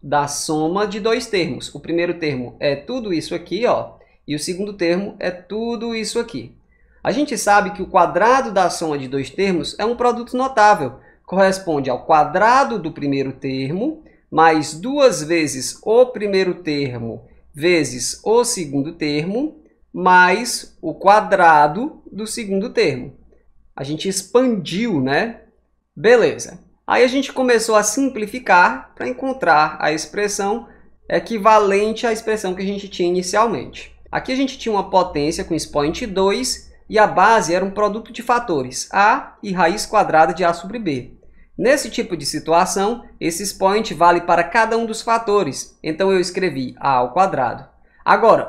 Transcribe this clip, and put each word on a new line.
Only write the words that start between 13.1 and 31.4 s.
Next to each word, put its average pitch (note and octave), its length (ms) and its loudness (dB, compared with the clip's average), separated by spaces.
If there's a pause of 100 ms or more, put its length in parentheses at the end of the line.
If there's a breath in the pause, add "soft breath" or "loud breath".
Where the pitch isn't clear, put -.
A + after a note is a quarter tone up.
termo, C#3 680 -6 (280 soft breath)
mais D#3 420 4
duas A3 500 0
vezes D3 600 -4
o A#3+ 240 4
primeiro F#3+ 480 -2
termo B2+ 720 -6 (300 soft breath)
vezes C#3+ 680 -2
o A#3 200 2
segundo D3+ 500 -4
termo, E3 720 -4 (280 soft breath)
mais F3+ 880 2
o D#3+ 140 -8
quadrado F#3 1200 4
do G#3+ 160 -10
segundo G3+ 420 -4
termo. C3+ 480 -2 (580)
A C#3 80 -10
gente D#3 240 -6
expandiu, G3 960 0
né? D3 400 -2 (540)
Beleza. D#3 680 2 (220)
Aí A3 180 4
a C4 40 6
gente C4+ 260 -2
começou A#3 420 2
a G#3 60 6
simplificar A3 1120 0
pra - 140 -8
encontrar B3 760 2
a D3+ 100 0
expressão G3+ 760 -4 (420 loud breath)
equivalente G#3+ 960 2